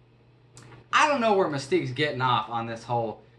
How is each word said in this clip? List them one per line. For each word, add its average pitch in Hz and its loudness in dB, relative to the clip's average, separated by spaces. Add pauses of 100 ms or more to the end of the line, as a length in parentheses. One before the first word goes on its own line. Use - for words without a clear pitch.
(920)
I 269 6
don't 277 2
know 226 4
where 190 4
Mystique's 143 -2
getting 127 -2
off 120 0
on 117 -4
this 113 -10
whole 113 -4 (160)